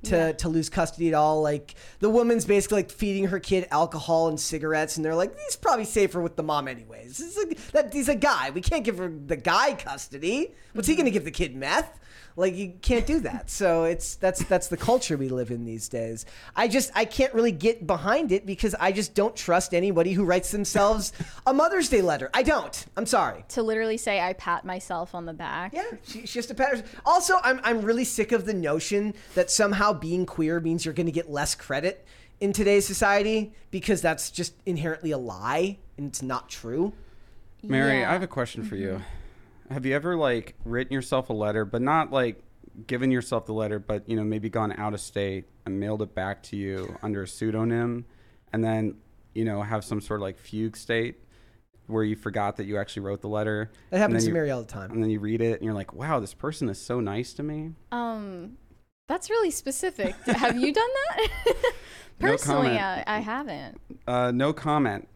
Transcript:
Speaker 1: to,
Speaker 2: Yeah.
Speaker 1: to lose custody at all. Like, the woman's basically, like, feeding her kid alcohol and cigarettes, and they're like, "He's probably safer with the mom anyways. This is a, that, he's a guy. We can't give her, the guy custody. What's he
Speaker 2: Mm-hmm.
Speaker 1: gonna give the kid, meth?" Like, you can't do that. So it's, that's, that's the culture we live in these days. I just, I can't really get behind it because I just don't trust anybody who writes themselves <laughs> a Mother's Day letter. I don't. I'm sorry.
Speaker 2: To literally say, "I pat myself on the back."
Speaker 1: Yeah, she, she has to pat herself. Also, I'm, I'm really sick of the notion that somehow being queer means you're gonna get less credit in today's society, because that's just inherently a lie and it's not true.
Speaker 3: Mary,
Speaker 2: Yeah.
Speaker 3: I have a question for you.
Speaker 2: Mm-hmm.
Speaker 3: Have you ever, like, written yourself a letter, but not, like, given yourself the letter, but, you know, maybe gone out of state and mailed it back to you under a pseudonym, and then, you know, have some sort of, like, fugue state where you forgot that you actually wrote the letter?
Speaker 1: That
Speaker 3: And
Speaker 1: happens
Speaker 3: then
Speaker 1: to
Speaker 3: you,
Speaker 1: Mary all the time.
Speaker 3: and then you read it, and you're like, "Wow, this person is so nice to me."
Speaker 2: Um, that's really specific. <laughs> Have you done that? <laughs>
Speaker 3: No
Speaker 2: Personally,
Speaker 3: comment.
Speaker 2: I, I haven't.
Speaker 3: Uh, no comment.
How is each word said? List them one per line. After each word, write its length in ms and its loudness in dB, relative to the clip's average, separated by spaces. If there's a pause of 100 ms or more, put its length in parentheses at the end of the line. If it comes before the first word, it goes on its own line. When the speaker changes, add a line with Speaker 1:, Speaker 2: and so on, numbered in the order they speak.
Speaker 1:
to, 120 2
Speaker 2:
Yeah. 160 4
Speaker 1:
to 180 -2
lose 180 2
custody 400 0
at 60 2
all. 260 4
Like, 340 -2 (260)
the 100 4
woman's 340 6
basically, 380 4
like, 80 -4
feeding 380 0
her 120 0
kid 300 2
alcohol 580 2
and 100 -2
cigarettes, 580 -2
and 100 -2
they're 80 0
like, 240 0
"He's 180 -8
probably 300 2
safer 340 2
with 160 -4
the 60 -4
mom 260 0
anyways. 480 -14
This 200 -10
is 80 0
a, 280 -8
that, 220 2
he's 160 0
a 60 4
guy. 340 2
We 100 -4
can't 240 2
give 140 -2
her, 100 -4
the 280 -4
guy 380 4
custody. 760 -4 (220)
What's 120 -2
he 80 6
Speaker 2:
Mm-hmm. 60 2
Speaker 1:
gonna 120 6
give 120 0
the 60 -6
kid, 260 -4
meth?" 420 0 (400)
Like, 160 2
you 280 -6
can't 240 4
do 140 2
that. 280 -6
So 360 4
it's, 320 -2
that's, 280 0
that's 240 2
the 80 -4
culture 400 2
we 140 -2
live 200 -2
in 140 -4
these 240 -8
days. 380 -6 (280)
I 140 2
just, 260 2
I 120 2
can't 260 2
really 180 6
get 360 2
behind 440 2
it 140 2
because 340 0
I 140 4
just 220 -2
don't 200 4
trust 380 2
anybody 400 4
who 100 4
writes 280 2
themselves 640 2 (140)
<laughs> 180 -4
a 80 6
Mother's 340 4
Day 140 6
letter. 320 2
I 80 4
don't. 420 0 (100)
I'm 120 -2
sorry. 420 2
Speaker 2:
To 140 -2
literally 340 0
say, 240 0
"I 140 0
pat 320 -4
myself 480 -6
on 100 -8
the 80 -10
back." 400 -6
Speaker 1:
Yeah, 120 -4 (180)
she, 240 -14
she 120 -6
has 100 -4
to 60 -8
pat 180 2
herself. 340 -8
Also, 360 6
I'm, 220 4
I'm 160 2
really 240 2
sick 280 0
of 120 2
the 80 -2
notion 640 0 (200)
that 160 4
somehow 440 4
being 320 -2
queer 340 0
means 240 0
you're 80 -4
gonna 200 0
get 180 -4
less 240 -2
credit 500 -4 (360)
in 120 2
today's 340 6
society, 680 2 (160)
because 320 0
that's 280 0
just 220 -6 (140)
inherently 440 -2
a 60 0
lie 640 -2 (180)
and 100 -6
it's 140 -8
not 300 -6
true. 420 -2 (680)
Speaker 3:
Mary, 380 2
Speaker 2:
Yeah. 100 0
Speaker 3:
I 20 4
have 100 0
a 40 -6
question 360 -6
for 140 -8
you. 140 -4
Speaker 2:
Mm-hmm. 840 -12
Speaker 3:
Have 100 -6
you 120 2
ever, 200 0
like, 380 0 (100)
written 280 -4
yourself 360 -2
a 40 -2
letter, 320 0
but 180 -2
not, 300 2
like, 280 0 (460)
given 240 0
yourself 360 0
the 60 -6
letter, 280 -2
but, 280 -4
you 60 -2
know, 80 0
maybe 260 -2
gone 300 -2
out 160 -2
of 60 -6
state 460 -4 (180)
and 160 -2
mailed 220 -2
it 120 -6
back 300 -4
to 120 -8
you 460 -4
under 220 -2
a 20 -10
pseudonym, 800 -2 (480)
and 100 0
then, 320 0 (400)
you 100 0
know, 180 -2
have 220 -4
some 160 -4
sort 200 -4
of, 20 -4
like, 160 -6
fugue 380 -6
state 400 -2 (720)
where 160 0
you 100 0
forgot 440 -4
that 80 -6
you 120 -4
actually 240 -6
wrote 200 -6
the 60 -8
letter? 440 -2 (180)
Speaker 1:
That 60 -2
Speaker 3:
And 60 4
Speaker 1:
happens 120 2
Speaker 3:
then 60 2
Speaker 1:
to 80 2
Speaker 3:
you, 60 0
Speaker 1:
Mary 180 0
all 80 -4
the 80 -12
time. 240 -12
Speaker 3:
and 100 0
then 80 2
you 80 0
read 220 -2
it, 140 2
and 100 -8
you're 100 -2
like, 180 -8
"Wow, 280 -2
this 140 -8
person 340 -4
is 120 -6
so 200 -4
nice 320 -4
to 100 -10
me." 300 -8 (180)
Speaker 2:
Um, 680 -8 (500)
that's 220 -4
really 200 2
specific. 720 -4
<laughs> 60 -8
Have 340 2
you 120 2
done 160 2 (280)
that? 120 2 (180)
<laughs> 260 4 (460)
Speaker 3:
No 120 2
Speaker 2:
Personally, 380 2 (100)
Speaker 3:
comment. 280 -2
Speaker 2:
I, 100 0
I 20 0
haven't. 600 -8 (260)
Speaker 3:
Uh, 240 2
no 240 2
comment. 600 0